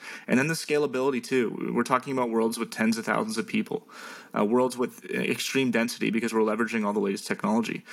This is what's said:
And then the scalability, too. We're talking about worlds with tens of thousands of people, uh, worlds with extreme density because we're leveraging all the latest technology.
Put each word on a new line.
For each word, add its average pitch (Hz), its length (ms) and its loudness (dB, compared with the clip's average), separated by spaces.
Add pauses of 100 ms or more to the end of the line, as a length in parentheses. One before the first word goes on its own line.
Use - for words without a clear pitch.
(260)
And 120 120 2
then 139 100 2
the 165 60 0
scalability, 135 680 0
too. 120 500 0
We're 120 120 2
talking 131 280 0
about 127 160 0
worlds 113 300 2
with 113 120 -4
tens 113 280 2
of 110 80 -6
thousands 110 320 0
of 107 80 -4
people, - 420 -2 (480)
uh, 107 80 4
worlds 120 320 2
with 120 340 -6
extreme 127 600 0
density 113 400 0
because 113 240 0
we're 110 60 4
leveraging 110 440 2
all 101 80 0
the 104 80 2
latest 98 260 -2
technology. 107 640 0